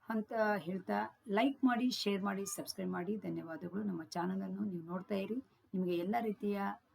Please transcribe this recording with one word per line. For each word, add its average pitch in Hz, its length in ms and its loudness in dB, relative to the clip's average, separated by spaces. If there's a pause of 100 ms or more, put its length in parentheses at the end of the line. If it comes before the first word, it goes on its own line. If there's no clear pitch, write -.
(100)
ಅಂತ 220 240 0 (240)
ಹೇಳ್ತಾ, 190 720 -2
ಲೈಕ್ 240 340 4
ಮಾಡಿ, 247 280 6
ಶೇರ್ 196 320 2
ಮಾಡಿ, 196 220 -2
ಸಬ್ಸ್ಕ್ರೈಬ್ - 460 -4
ಮಾಡಿ. 180 260 -2
ಧನ್ಯವಾದಗಳು. 170 640 -4
ನಮ್ಮ 180 200 -2
ಚಾನಲನ್ನು 190 600 -2
ನೀವು 180 200 -2
ನೋಡ್ತಾ 185 320 -4
ಇರಿ, 196 200 -2 (380)
ನಿಮಗೆ 180 240 2
ಎಲ್ಲ 185 240 0
ರೀತಿಯ 208 400 0 (340)